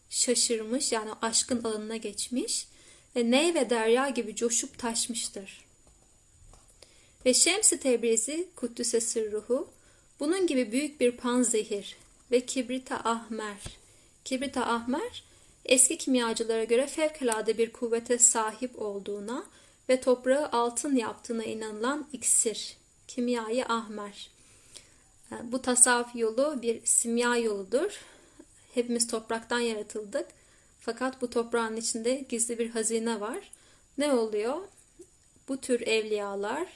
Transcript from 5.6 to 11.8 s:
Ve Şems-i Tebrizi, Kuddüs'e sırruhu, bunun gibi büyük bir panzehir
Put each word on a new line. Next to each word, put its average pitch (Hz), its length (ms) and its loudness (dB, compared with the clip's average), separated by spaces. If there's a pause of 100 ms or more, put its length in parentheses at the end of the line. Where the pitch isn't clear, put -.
Ve 254 80 6
Şems-i 349 460 4
Tebrizi, 254 760 2
Kuddüs'e 233 440 -2
sırruhu, 220 680 -2 (520)
bunun 349 260 2
gibi 254 260 2
büyük 294 280 -2
bir 240 160 4
panzehir 233 800 0 (340)